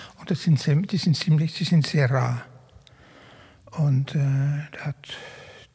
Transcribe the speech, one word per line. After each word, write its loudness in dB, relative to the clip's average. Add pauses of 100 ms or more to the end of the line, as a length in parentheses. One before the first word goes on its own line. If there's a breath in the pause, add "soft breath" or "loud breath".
(200 loud breath)
und -8
das -4
sind 4
ziem-, 0
die -2
sind 2
ziemlich, 2
die -6
sind 4
sehr 2
rar. 0 (1300 loud breath)
Und, 0
äh, 0 (540)
da -14
hat -8 (760 loud breath)